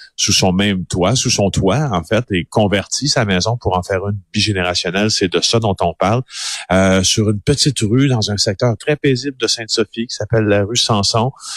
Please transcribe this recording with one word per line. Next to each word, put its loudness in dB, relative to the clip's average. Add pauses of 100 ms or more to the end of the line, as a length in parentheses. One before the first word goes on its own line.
(160)
sous -2
son 2
même 0
toit, 0
sous -2
son 2
toit, 0
en -2
fait, 0
et -2
convertit 0
sa 0
maison 0
pour -2
en -2
faire -4
une -2 (140)
bigénérationnelle. -2
C'est 0
de -2
ça 0
dont 0
on 0
parle. 0 (500)
Euh, 4
sur 0
une 0
petite 0
rue, 2
dans 0
un -2
secteur 0
très -2
paisible 0
de -2
Sainte-Sophie, -4
qui -10
s'appelle 0
la 4
rue 0
Samson. 0 (240)